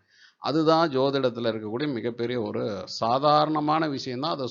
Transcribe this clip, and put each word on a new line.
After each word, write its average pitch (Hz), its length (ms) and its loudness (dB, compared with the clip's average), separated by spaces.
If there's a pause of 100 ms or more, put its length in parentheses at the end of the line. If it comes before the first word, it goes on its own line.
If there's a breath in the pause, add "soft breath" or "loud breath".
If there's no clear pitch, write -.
(380 soft breath)
அதுதான் 160 520 4
ஜோதிடத்துல 131 600 0
இருக்கக்கூடிய 113 400 -4
மிகப்பெரிய 117 480 -4
ஒரு 107 440 -4
சாதாரணமான 151 1040 2
விஷயம்தான், 135 440 -6
அதை 135 180 -4